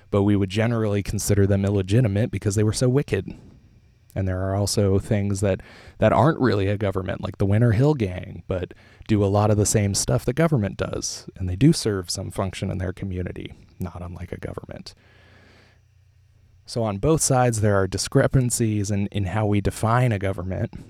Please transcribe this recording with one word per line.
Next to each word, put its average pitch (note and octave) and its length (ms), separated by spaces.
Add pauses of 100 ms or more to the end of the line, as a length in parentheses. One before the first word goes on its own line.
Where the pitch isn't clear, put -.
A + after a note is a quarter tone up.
(120)
but G2+ 120
we G#2 120
would G2 140
generally A2 540
consider G2+ 420
them G2 200
illegitimate G2+ 680
because G2 240
they G#2+ 80
were G#2+ 100
so B2+ 160
wicked. B2 440 (840)
And F#2+ 120
there F#2 140
are F#2+ 140
also G2 440
things G2+ 420
that, F#2+ 200 (360)
that F#2 160
aren't C#3+ 260
really G2+ 280
a G2+ 100
government, G2 440
like F#2+ 180
the G#2 60
Winter A2 260
Hill C#3 240
Gang, F#2+ 520
but F2+ 260 (340)
do G#2 160
a - 20
lot G#2 240
of G#2 80
the G#2 80
same G2+ 280
stuff B2+ 300
the B2+ 100
government C3 440
does, - 580
and F#2 140
they F#2 60
do C#3 180
serve G2 360
some G2 220
function F#2+ 380
in G2 80
their F#2 160
community, F2+ 600 (260)
not F2+ 220
unlike F2 300
a - 60
government. - 560 (1700)
So A#2 180
on G2+ 140
both C#3+ 240
sides, B2 400
there G#2 140
are G2 120
discrepancies A2 1040
in, G2+ 160
in G2+ 180
how G#2+ 220
we G#2 120
define A2+ 520
a G2+ 80
government. F#2+ 520 (180)